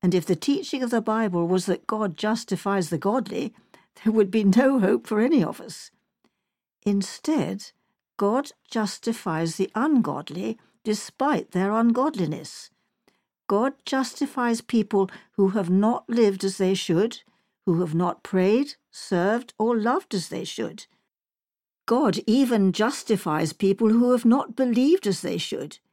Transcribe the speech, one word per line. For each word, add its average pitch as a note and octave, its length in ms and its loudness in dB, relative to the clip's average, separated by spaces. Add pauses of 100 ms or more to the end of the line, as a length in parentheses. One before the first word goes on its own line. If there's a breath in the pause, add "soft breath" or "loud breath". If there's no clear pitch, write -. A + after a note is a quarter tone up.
And F3+ 140 2
if F3+ 100 2
the F3+ 120 0
teaching C#4 460 -4
of B3 60 -2
the A#3 140 0
Bible G#3+ 440 0
was F3+ 200 0
that - 200 -2
God G#3+ 300 -4
justifies G3+ 720 -2
the E3+ 80 -4
godly, A3+ 560 -4 (500 soft breath)
there A3 120 0
would G#3 160 4
be A3 120 2
no B3 380 4
hope G#3+ 260 2
for G#3+ 140 0
any B3+ 240 4
of - 160 -8
us. - 300 -18 (960)
Instead, G3+ 880 -2 (440)
God A#3 360 0 (180)
justifies G3 840 -4
the - 180 -4
ungodly G3+ 840 -2 (280 soft breath)
despite C4+ 680 -2
their F#3+ 220 0
ungodliness. A3+ 1000 -2 (760)
God A#3+ 260 0 (100)
justifies B3 760 -2
people G3+ 500 0 (220 loud breath)
who G3 160 2
have F#3+ 200 -2
not G3+ 400 2
lived G#3+ 360 2
as G3 140 -4
they F#3+ 160 2
should, F#3+ 480 -2 (440)
who E3+ 140 2
have E3 120 -2
not F3 300 -2
prayed, G3+ 540 0 (160)
served, G3+ 680 -2
or A#3 180 0
loved A#3 380 -2
as F3+ 140 -4
they - 160 -8
should. - 420 -10 (1000)
God A#3 380 2
even A3+ 460 4
justifies F3+ 840 -2
people G3 360 2
who A#3+ 240 4
have B3 120 0
not A#3 300 2
believed C4 540 2
as F#3+ 120 -2
they F3+ 160 -6
should. - 440 -8 (120)